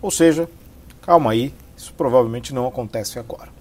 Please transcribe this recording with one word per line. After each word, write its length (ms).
Ou 100
seja, 380
calma 300
aí, 220
isso 200
provavelmente 600
não 100
acontece 540
agora. 300